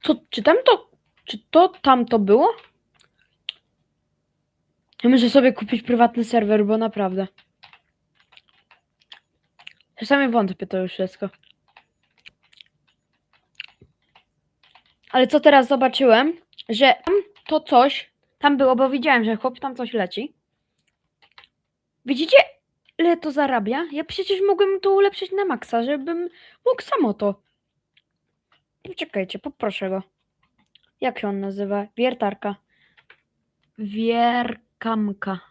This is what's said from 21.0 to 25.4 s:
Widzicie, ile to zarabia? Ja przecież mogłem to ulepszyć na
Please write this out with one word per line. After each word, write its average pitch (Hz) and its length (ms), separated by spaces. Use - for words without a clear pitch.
Widzicie, 285 300
ile 339 180
to 311 160
zarabia? 262 600
Ja 294 120
przecież 370 420
mogłem 392 340
to 392 140
ulepszyć 392 380
na 392 120